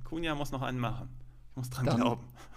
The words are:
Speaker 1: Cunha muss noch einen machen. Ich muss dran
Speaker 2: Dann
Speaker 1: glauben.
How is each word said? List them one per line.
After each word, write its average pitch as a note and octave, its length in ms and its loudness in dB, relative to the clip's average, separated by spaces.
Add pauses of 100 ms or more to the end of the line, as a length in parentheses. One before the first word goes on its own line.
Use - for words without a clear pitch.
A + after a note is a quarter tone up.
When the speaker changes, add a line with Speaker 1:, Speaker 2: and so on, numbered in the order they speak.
Speaker 1:
Cunha E3 320 0
muss C#3+ 160 0
noch C3 100 -2
einen B2+ 180 0
machen. A#2+ 300 0 (420)
Ich - 60 -14
muss B2 140 -4
dran B2+ 140 0
Speaker 2:
Dann A#2 160 6
Speaker 1:
glauben. A#2+ 200 4 (360)